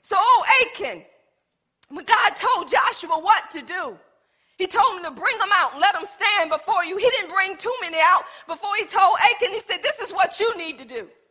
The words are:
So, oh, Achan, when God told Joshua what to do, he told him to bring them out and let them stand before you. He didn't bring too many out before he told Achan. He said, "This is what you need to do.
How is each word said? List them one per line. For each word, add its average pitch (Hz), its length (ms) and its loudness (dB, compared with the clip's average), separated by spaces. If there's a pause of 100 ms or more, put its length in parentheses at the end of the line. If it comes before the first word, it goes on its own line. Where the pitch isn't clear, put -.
So, - 180 -4
oh, 453 260 4 (180)
Achan, 247 420 -6 (840)
when 294 160 -16
God 440 240 2
told 403 400 -2
Joshua 330 480 0
what 403 320 0
to 330 100 -12
do, 320 400 -8 (560)
he 370 100 -4
told 440 300 2
him 359 60 -12
to 330 80 -8
bring 381 260 -2
them 403 160 0
out 359 200 2
and 285 100 -2
let 392 100 4
them 330 140 -4
stand 403 420 0
before 339 340 -2
you. 339 140 -6
He 440 140 2
didn't 403 200 -4
bring 381 280 -2
too 480 240 -6
many 330 180 -6
out 349 240 4 (220)
before 392 300 -6
he 427 100 -4
told 381 320 4
Achan. 427 340 2
He 453 80 -6
said, - 220 -8
"This 587 180 -2
is - 140 -8
what 381 260 0
you 453 160 0
need 320 220 -10
to 269 80 -18
do. 226 240 -12 (200)